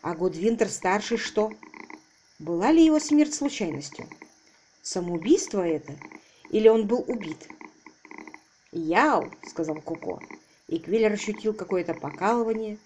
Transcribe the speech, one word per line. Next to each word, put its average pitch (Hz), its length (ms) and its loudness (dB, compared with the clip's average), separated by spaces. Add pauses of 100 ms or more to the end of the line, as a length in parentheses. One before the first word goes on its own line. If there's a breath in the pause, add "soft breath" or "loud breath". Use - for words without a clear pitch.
А 165 140 -6
Гудвинтер-старший 190 1040 0
что? 214 340 -2 (840)
Была 170 340 0
ли 330 100 8
его 311 160 8
смерть 302 360 4
случайностью? 180 720 -6 (720 soft breath)
Самоубийство 180 800 0
это? 160 320 -2 (560 loud breath)
Или 220 200 6
он 220 180 6
был 233 200 0
убит?» 202 420 -8 (1200)
«Яу», — 170 580 2 (160)
сказал 156 360 -6
Коко, - 400 -8 (460 soft breath)
и 165 100 -4
Квиллер 208 340 2
ощутил 208 400 -4
какое-то 180 400 -4
покалывание 220 920 -2